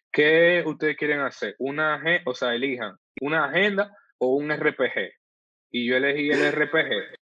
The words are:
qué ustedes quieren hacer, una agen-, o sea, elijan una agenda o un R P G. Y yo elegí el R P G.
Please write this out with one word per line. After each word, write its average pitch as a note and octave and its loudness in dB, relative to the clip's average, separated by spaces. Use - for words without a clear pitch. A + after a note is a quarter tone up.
qué E3 4
ustedes D#3 -2
quieren D3 -2
hacer, A#2+ -6
una D3 -2
agen-, E3 0
o B2+ -2
sea, B2 -2
elijan A#2+ -4
una D3+ 0
agenda F#3+ 0
o B2+ 2
un D3 -2
R D3 0
P C3+ -2
G. G2 -6
Y A#2+ -4
yo B2+ 2
elegí C#3+ 0
el D3 2
R D3 0
P D#3+ -2
G. C3+ 0